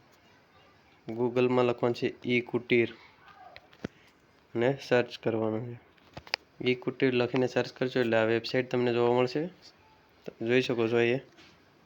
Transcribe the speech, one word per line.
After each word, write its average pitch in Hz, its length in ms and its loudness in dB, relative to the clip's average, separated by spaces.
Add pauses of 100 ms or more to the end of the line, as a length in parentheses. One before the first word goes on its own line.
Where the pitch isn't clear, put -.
(1120)
Google-માં 123 540 2
લખવાનું 120 300 0
છે - 180 -4 (120)
ઈ 123 160 2
કુટીર 117 520 0 (1600)
અને 123 220 2 (100)
સર્ચ 120 360 0
કરવાનું 110 500 -2
છે. 120 60 -16 (840)
ઈ 123 100 2
કુટીર 131 380 -2
લખીને 123 340 0
સર્ચ 123 260 -2
કરશો 127 260 -2
એટલે 113 180 2
આ 110 60 4
વેબસાઇટ 117 480 -2
તમને 123 220 0
જોવા 120 240 2
મળશે. 151 320 0 (920)
જોઈ 120 200 2
શકો 117 260 0
છો 117 100 0
અહીંયા 117 220 2 (680)